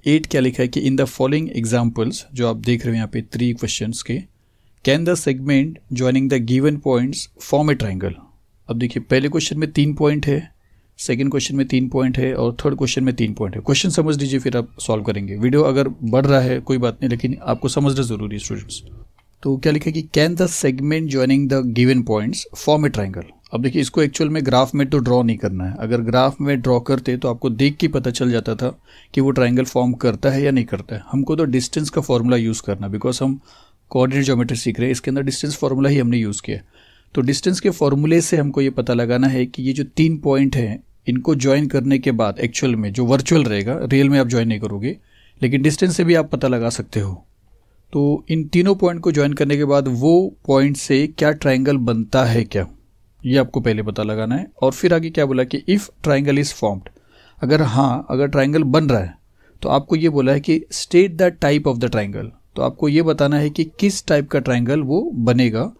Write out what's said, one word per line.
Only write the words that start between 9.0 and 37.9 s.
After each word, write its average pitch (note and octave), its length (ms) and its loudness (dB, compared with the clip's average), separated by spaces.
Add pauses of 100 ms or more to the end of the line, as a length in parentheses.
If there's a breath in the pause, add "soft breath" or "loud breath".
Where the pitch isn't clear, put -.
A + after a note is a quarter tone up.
पहले C3 260 2
क्वेश्चन D3 300 -2
में D#3 140 -2
तीन D3 220 2
पॉइंट D3 320 0
है, D3 280 -2 (440)
सेकंड C3+ 320 -2
क्वेश्चन C3+ 260 -2
में C3+ 120 0
तीन C3 200 2
पॉइंट C3 300 0
है C3 160 0
और A#2+ 300 0
थर्ड C#3 120 0
क्वेश्चन C3 280 -2
में B2+ 100 2
तीन A2+ 200 -2
पॉइंट G2+ 220 -6
है। G#2+ 60 -8
क्वेश्चन C#3+ 260 0
समझ D#3 320 0
लीजिए C3+ 180 -2
फिर B2 180 -2
आप A#2+ 240 -6
सॉल्व G#2+ 240 -2
करेंगे। G2+ 320 -4
वीडियो B2+ 260 2
अगर C#3 260 2
बढ़ B2+ 380 0
रहा C#3 140 4
है B2+ 200 0
कोई C3 180 -2
बात A#2+ 160 0
नहीं, B2+ 160 -2
लेकिन B2 320 -2
आपको A#2+ 260 -2
समझना C#3 340 0
ज़रूरी G#2+ 340 -4
है - 20 -8
स्टूडेंट्स। - 440 -10 (600)
तो C#3 140 0
क्या D3+ 160 0
लिखा D3+ 180 -2
है - 20 -6
कि D#3 160 -6 (100)
can D#3+ 180 2
the F3+ 120 2
segment D3 680 -2
joining C3+ 360 2
the C3+ 100 0 (160)
given B2 320 4
points G#2+ 280 -2 (300)
form D3+ 200 4
a - 20 0
triangle? F#2+ 340 -6 (300)
अब A#2 80 -2
देखिए C3+ 200 0
इसको D#3 200 0
एक्चुअल D3 280 0
में D#3 160 -2
ग्राफ C3 280 2
में C#3+ 160 0
तो D3 80 2
ड्रॉ B2 240 2
नहीं A#2 140 2
करना F#2 280 -4
है। F#2 140 -6
अगर A#2 220 -2
ग्राफ B2+ 400 2
में C#3 200 0
ड्रॉ B2 200 2
करते B2+ 360 -2
तो B2+ 120 -2
आपको A#2+ 220 -2
देख C#3 260 0
के E3 120 0
पता C3 220 -2
चल B2 200 0
जाता A2+ 240 0
था B2+ 260 -6 (340 soft breath)
कि C#3 60 2
वो C3+ 100 4
ट्रायंगल B2+ 340 2
फॉर्म B2 280 0
करता A#2+ 380 0
है C3+ 120 0
या C#3+ 80 2
नहीं B2+ 140 2
करता A#2+ 300 -8
है। G2+ 80 -10 (100)
हमको C#3 240 0
तो D#3+ 80 2
डिस्टेंस C3+ 460 -2
का - 100 -2
फॉर्मूला B2 360 2
यूज़ A2+ 260 -2
करना, G2+ 280 -6
because B2 320 -4
हम C3+ 180 -2 (480 soft breath)
कोऑर्डिनेट C3 360 2
ज्योमेट्री B2 320 0
सीख A#2+ 220 -4
रहे A#2+ 100 0
हैं, C3+ 40 0
इसके B2 180 -4
अंदर C#3 120 -2
डिस्टेंस C#3 340 -4
फॉर्मूला C3+ 320 0
ही C#3+ 100 4
हमने A#2+ 200 2
यूज़ G#2+ 240 -4
किया। G2+ 160 -8 (560 soft breath)
तो C#3+ 60 0
डिस्टेंस C#3 400 0
के G3+ 100 2
फॉर्मूले D#3 500 2